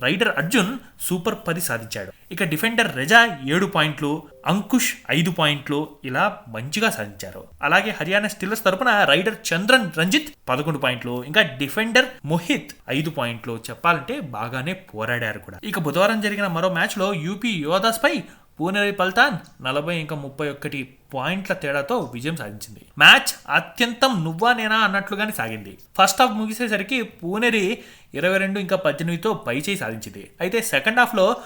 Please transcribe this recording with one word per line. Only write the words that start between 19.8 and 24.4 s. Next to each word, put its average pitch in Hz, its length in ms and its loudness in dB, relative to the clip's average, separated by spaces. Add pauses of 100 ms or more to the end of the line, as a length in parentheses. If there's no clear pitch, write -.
ఇంకా 156 200 -6
ముప్పై 143 340 -6
ఒకటి 143 480 -10 (160)
పాయింట్ల 175 400 -4
తేడాతో 143 460 -2 (140)
విజయం 135 220 -4
సాధించింది. 107 500 -12 (120)
మ్యాచ్ 196 360 6 (160)
అత్యంతం 226 720 2
నువ్వా 165 300 2